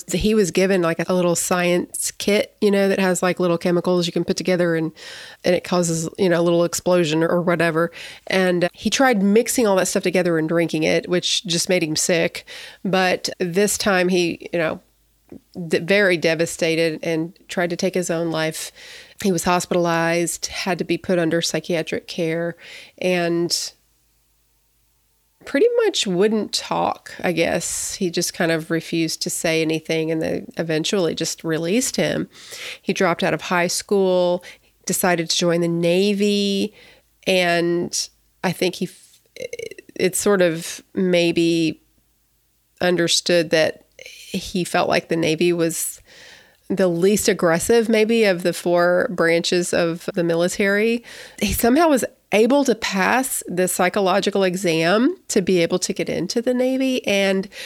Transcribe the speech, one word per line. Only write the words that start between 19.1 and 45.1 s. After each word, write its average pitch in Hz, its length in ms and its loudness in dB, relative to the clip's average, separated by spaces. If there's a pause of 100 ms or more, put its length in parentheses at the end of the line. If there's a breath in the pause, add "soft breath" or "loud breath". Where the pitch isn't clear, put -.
He 202 80 2
was 165 140 -2
hospitalized, 170 1040 0
had - 320 -4
to 180 40 -4
be 170 140 -2
put 180 200 -2
under 165 240 0
psychiatric - 680 -4
care, 170 480 -4 (400 loud breath)
and 170 760 0 (1700)
pretty 339 220 2 (180)
much - 200 0
wouldn't 208 460 0
talk, - 600 -4 (100)
I 185 80 0
guess. - 640 -2
He 185 140 -2
just 170 240 -4
kind 165 180 0
of 160 180 -4
refused 165 520 -2
to - 80 -6
say 160 320 0
anything, 160 500 -2
and 160 100 -2
they 170 220 -4 (140)
eventually 165 580 0
just - 260 -6
released 165 540 -2
him. 160 320 -2 (540 loud breath)
He - 100 -2
dropped 180 320 0
out 160 100 0
of 160 100 -4
high 180 240 0
school, 180 760 0 (420 loud breath)
decided 175 440 0
to - 80 -2
join 175 240 2
the 170 80 0
Navy, 202 1040 2 (520 loud breath)
and 175 840 0 (340)
I 185 80 0
think 175 240 -2
he, 185 120 -6
f-, - 340 -20 (720)
it's 185 240 -2
sort 202 220 2
of 170 420 -2 (100)
maybe 170 880 0 (1000)
understood 170 720 0
that - 320 2 (500)
he 180 300 -4
felt - 260 0
like 170 180 0
the 170 80 -2